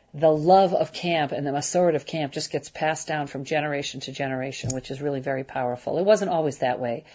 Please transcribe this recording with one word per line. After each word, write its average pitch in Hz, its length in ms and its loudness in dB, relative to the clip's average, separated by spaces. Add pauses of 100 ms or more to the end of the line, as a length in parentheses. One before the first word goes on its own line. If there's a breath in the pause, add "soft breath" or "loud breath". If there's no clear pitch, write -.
(120 loud breath)
the 156 220 4 (200)
love 190 200 6
of 156 180 0
camp 160 400 0
and 143 140 -4
the 139 60 -2
masorah 165 440 2
of 139 80 -2
camp 151 300 -4
just - 180 -6
gets 147 160 -4
passed - 400 -2
down 151 200 -2
from 139 160 -8
generation 147 560 -2
to 131 120 -12
generation, 131 640 -4
which 131 160 -8
is 135 100 -8
really 143 200 -2
very 135 240 -4
powerful. 123 520 -4
It 175 80 0
wasn't 196 320 4
always 151 220 0
that 127 220 0
way. 123 240 -4 (100)